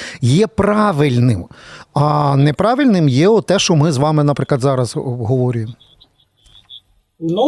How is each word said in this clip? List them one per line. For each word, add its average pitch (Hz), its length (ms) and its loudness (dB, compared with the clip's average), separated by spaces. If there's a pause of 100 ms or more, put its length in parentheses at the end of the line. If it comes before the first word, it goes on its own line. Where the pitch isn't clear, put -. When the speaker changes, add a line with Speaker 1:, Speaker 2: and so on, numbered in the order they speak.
(200)
Speaker 1:
є 147 260 2
правильним. 151 1000 0 (500)
А 147 420 0
неправильним 190 720 2
є 135 200 2 (180)
те, 190 120 0
що 180 180 0
ми 156 160 2
з 131 40 -4
вами, 151 280 0
наприклад, 143 360 -2
зараз 127 360 -2
обговорюємо. 123 760 -4 (1500)
Speaker 2:
Ну, 165 280 -2